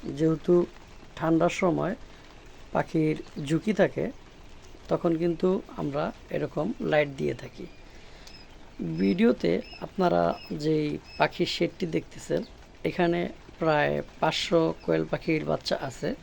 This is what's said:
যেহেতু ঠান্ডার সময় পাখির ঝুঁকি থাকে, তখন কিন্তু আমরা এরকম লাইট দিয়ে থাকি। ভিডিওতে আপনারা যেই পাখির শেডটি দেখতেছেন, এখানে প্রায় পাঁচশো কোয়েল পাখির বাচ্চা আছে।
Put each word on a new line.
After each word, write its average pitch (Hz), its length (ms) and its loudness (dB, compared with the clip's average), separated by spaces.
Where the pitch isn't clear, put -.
যেহেতু 160 600 4
ঠান্ডার 165 340 4
সময় 165 460 0
পাখির 156 520 0
ঝুঁকি 160 280 0
থাকে, 180 380 2
তখন 165 300 2
কিন্তু 175 440 2
আমরা 156 340 -2
এরকম 151 520 -4
লাইট 151 280 2
দিয়ে 139 240 -4
থাকি। - 320 -12
ভিডিওতে 196 640 4
আপনারা 175 580 2
যেই 151 460 0
পাখির 156 280 2
শেডটি - 400 -2
দেখতেছেন, 160 580 -4
এখানে 170 460 0
প্রায় 147 420 2
পাঁচশো 165 600 2
কোয়েল 160 240 2
পাখির 156 400 -2
বাচ্চা - 360 0
আছে। 151 420 -4